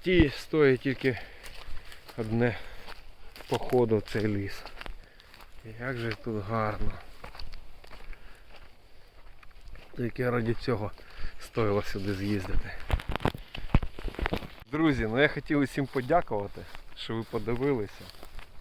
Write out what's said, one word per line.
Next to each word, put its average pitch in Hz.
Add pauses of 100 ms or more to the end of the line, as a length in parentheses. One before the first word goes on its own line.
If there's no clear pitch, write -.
ті 170
стоїть 135
тільки 127 (960)
одне 117 (920)
походу 120
в 101
цей 107
ліс. 101 (1160)
Як 123
же 117 (120)
тут 107
гарно. 107 (3000)
Тільки 123
ради 117
цього 107 (500)
стоїло 104
сюди 101
з'їздити. 95 (2000)
Друзі, 147
ну 113
я 147
хотів 147
усім 139
подякувати, 123 (340)
що -
ви 113
подивилися. 117 (560)